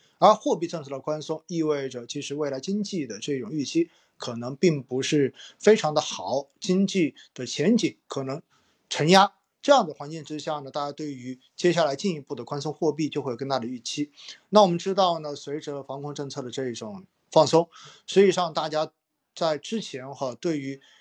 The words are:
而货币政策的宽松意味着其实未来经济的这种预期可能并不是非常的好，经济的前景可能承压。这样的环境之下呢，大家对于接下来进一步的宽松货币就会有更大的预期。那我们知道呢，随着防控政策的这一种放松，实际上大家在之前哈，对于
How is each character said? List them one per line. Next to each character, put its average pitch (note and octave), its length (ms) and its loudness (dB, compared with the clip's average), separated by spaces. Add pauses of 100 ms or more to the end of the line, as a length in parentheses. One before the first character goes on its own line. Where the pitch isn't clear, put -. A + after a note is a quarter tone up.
(160)
而 G3+ 160 8
货 A#3 240 2
币 E3 100 -4
政 E3 160 -8
策 C3+ 60 -16
的 C#3 100 -8
宽 D3+ 220 -4
松 D#3 260 -6
意 E3+ 160 -2
味 C#3+ 280 0
着 A#2+ 160 -10
其 C#3+ 160 -8
实 C#3+ 120 -8
未 D3 140 -2
来 C3+ 100 -4
经 G3+ 240 -4
济 F3 240 -4
的 G#2+ 120 -12
这 C#3 200 -4
种 B2 120 -8
预 D3 160 -4
期 E3 240 0 (280)
可 A#2 180 -8
能 B2 180 -8
并 D3+ 280 2
不 C3 200 -4
是 C#3 320 2 (240)
非 G#3+ 160 8
常 D#3 200 2
的 D3 60 4
好， G2+ 460 -4 (140)
经 F#3+ 260 2
济 E3+ 280 0 (200)
的 B2+ 120 -8
前 F#3+ 300 2
景 - 200 0 (100)
可 - 160 -6
能 C3+ 200 -8 (460)
承 D3 200 0
压。 G3 240 8 (300)
这 C#4+ 100 4
样 A#3 140 6
的 D3 80 -8
环 D3 160 -14
境 D#3+ 120 -10
之 D3+ 160 -10
下 D3+ 220 -6
呢， C3+ 100 -14
大 C#3+ 140 -4
家 C#3+ 80 -6
对 D3 220 -8
于 B2+ 260 -12 (160)
接 F3 160 4
下 E3 120 2
来 D3 120 0
进 F#3 180 -2
一 D3 60 -8
步 C3+ 140 -10
的 B2 100 -8
宽 D3 160 -6
松 D3 120 -4
货 D3+ 200 0
币 D3 160 -2
就 C#3+ 140 -4
会 B2+ 100 -4
有 A#2 40 -6
更 C3+ 120 -8
大 C3+ 100 0
的 A#2 80 -4
预 B2 140 -8
期。 - 320 -6 (380)
那 G#3 100 8
我 G3+ 60 8
们 F3 120 0
知 F#3+ 160 -4
道 F3 260 2
呢， D3 140 -8
随 C#3+ 240 -8
着 C#3+ 240 -8
防 C#3 200 -10
控 C#3+ 120 -8
政 C#3+ 140 -8
策 C3+ 140 -10
的 B2 80 -10
这 C3 180 -6
一 A#2 60 -6
种 G#2 320 -12 (240)
放 D#3 160 6
松， D#3+ 240 4 (360)
实 F#3+ 140 4
际 G3 100 8
上 E3+ 220 -2
大 D#3+ 160 -4
家 D3+ 240 -2 (420)
在 D#3+ 220 -2
之 G#3+ 240 -6
前 C3+ 340 -12
哈， B2 240 -6
对 D#3 200 -2
于 C3+ 220 -10 (200)